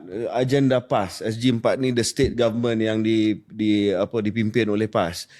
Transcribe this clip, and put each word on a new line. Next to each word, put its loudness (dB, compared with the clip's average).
eh, -6
agenda 2
pas. -2
S -4
G 2
empat 0
ni 0
the 2
state -2
government 0
yang 0
di, 0
di, 0
apa, -2
dipimpin 0
oleh -2
pas. -2